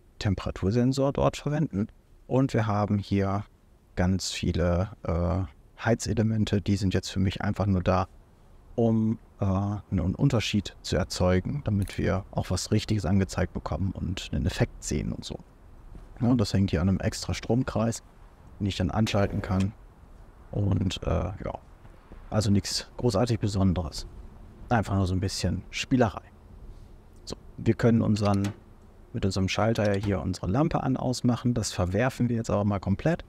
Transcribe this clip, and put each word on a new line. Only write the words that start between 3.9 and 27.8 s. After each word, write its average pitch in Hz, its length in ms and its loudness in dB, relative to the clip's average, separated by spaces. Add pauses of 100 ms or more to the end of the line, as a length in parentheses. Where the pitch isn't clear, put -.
ganz 92 340 0
viele, 87 580 0 (140)
äh, 87 400 0 (380)
Heizelemente, 107 800 0
die 101 140 2
sind 95 180 2
jetzt 98 140 -2
für - 140 -4
mich 98 200 0
einfach 98 240 -2
nur 95 160 2
da, 92 280 0 (680)
um, 113 440 2 (200)
äh, 101 60 0
einen 98 680 0
Unterschied 117 680 0
zu - 160 -2
erzeugen, 92 680 0
damit 101 340 -2
wir 90 340 0
auch - 180 -4
was - 240 -2
Richtiges 107 320 0
angezeigt 95 480 2
bekommen 90 400 -4
und - 400 -6
einen - 140 0
Effekt - 360 -2
sehen - 300 -2
und - 100 -10
so. - 160 -12 (800)
Ja, 127 80 2
und 123 140 4
das 101 120 0
hängt 98 180 4
hier 82 100 2
an 92 80 4
einem 92 100 2
extra - 340 -4
Stromkreis, 117 680 -2 (560)
den 104 60 -2
ich 95 100 -2
dann 92 160 0
anschalten 104 500 2
kann. 95 300 0 (800)
Und, 98 520 0
äh, - 60 -2
ja, 90 480 -2 (720)
also 107 220 2
nichts - 460 -2
großartig 120 420 2
Besonderes. 95 680 0 (600)
Einfach 117 280 0
nur 98 120 2
so 90 60 -2
ein 92 80 0
bisschen 90 480 -2
Spielerei. - 560 0 (1000)
So, - 140 -10 (180)
wir 110 200 2
können 113 260 6